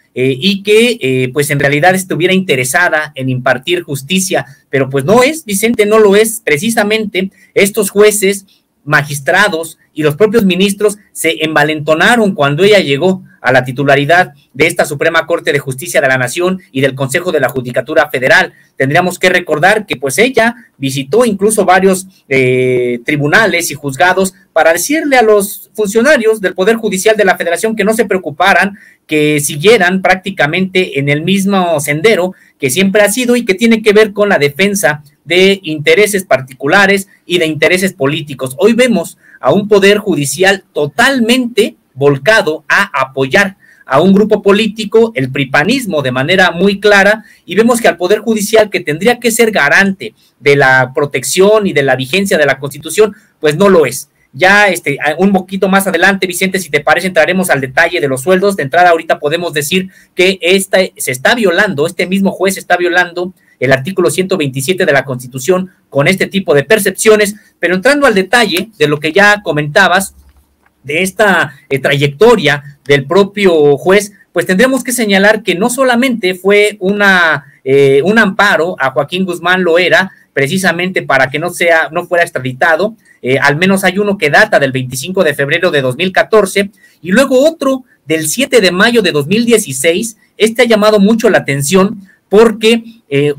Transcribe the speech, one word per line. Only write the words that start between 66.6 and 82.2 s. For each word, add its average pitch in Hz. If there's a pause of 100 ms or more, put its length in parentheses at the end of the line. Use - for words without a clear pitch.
percepciones, 208 (240)
pero 175
entrando 277
al 220
detalle 196
de 147
lo 147
que 156
ya 202
comentabas, 170 (640)
de 151
esta, 185 (160)
eh, 135
trayectoria 143
del 139
propio 170
juez, 190 (200)
pues -
tendremos 247
que 254
señalar 214
que 180
no 208
solamente 247
fue 208
una, 185 (180)
eh, 139
un 208
amparo 190
a 131
Joaquín 151
Guzmán 175
Loera, 175 (220)
precisamente 175
para 135
que 147
no 165
sea, 165
no 165
fuera 175